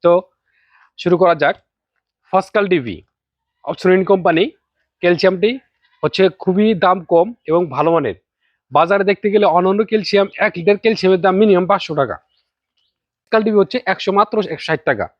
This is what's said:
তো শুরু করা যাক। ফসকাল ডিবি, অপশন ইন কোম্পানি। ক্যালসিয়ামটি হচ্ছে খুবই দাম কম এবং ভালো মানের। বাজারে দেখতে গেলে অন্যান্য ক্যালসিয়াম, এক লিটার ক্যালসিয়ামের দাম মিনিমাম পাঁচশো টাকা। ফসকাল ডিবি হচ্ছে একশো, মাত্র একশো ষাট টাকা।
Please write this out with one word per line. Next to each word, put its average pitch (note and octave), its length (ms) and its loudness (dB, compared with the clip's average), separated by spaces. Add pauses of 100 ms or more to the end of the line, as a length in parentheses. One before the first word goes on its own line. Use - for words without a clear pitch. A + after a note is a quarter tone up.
তো F3 200 2 (760)
শুরু F3 180 0
করা F3 180 2
যাক। D3 220 -2 (720)
ফসকাল G3+ 360 -2
ডিবি, A#2+ 360 -4 (640)
অপশন F3 280 0
ইন F#3 120 2
কোম্পানি। F#3 460 0 (500)
ক্যালসিয়ামটি F#3 580 0 (440)
হচ্ছে F#3 260 0
খুবই G3+ 460 0
দাম F3+ 300 0
কম F3 300 0 (120)
এবং F3 200 0
ভালো D3+ 260 -2
মানের। C3+ 220 -2 (580)
বাজারে F3 320 2
দেখতে G3+ 260 -2
গেলে G#3 160 2
অন্যান্য F#3 380 0
ক্যালসিয়াম, G3+ 440 0 (100)
এক G#3 180 -2
লিটার G3 200 0
ক্যালসিয়ামের F#3+ 440 0
দাম F#3 140 0
মিনিমাম F#3+ 320 2
পাঁচশো F3 280 -4
টাকা। C3+ 200 -4
ফসকাল - 1300 -8
ডিবি G#3+ 140 0
হচ্ছে G3+ 300 0
একশো, F#3+ 260 -4
মাত্র G3+ 260 0
একশো D#3+ 260 -8
ষাট D#3+ 200 -4
টাকা। A#2 240 -2 (120)